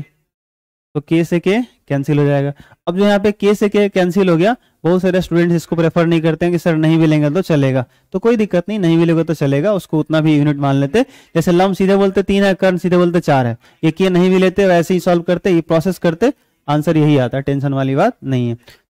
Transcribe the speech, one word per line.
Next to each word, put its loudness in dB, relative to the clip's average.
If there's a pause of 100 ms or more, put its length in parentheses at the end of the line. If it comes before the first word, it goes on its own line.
(960)
तो -8
के -2
से -2
के -2 (280)
कैंसिल -2
हो 2
जाएगा। 0 (340)
अब -4
जो 2
यहाँ 4
पे 0
के 0
से 0
के 0
कैंसिल 0
हो 4
गया, 2 (280)
बहुत 0
सारे 0
स्टूडेंट्स 0
इसको -6
प्रेफर 0
नहीं 2
करते -2
हैं -2
कि 0
सर 0
नहीं 2
भी 4
लेंगे 2
तो -2
चलेगा, 0 (300)
तो -6
कोई 0
दिक्कत -2
नहीं, -6
नहीं 2
भी 2
लेंगे 0
तो -4
चलेगा, -2
उसको -4
उतना -2
भी 2
यूनिट 0
मान 0
लेते। 0 (320)
जैसे 0
लंब 2
सीधे 0
बोलते 0
तीन 0
है, 2
कर्ण 0
सीधे -2
बोलते 2
चार 0
है, -4 (260)
एक -2
ये 0
नहीं 2
भी 2
लेते, 0
वैसे 2
ही -2
सॉल्व 0
करते, -2
ये 2
प्रोसेस -2
करते, 0 (360)
आंसर 0
यही 4
आता -2
है, -4
टेंशन -4
वाली -2
बात 0
नहीं -2
है। -6 (360)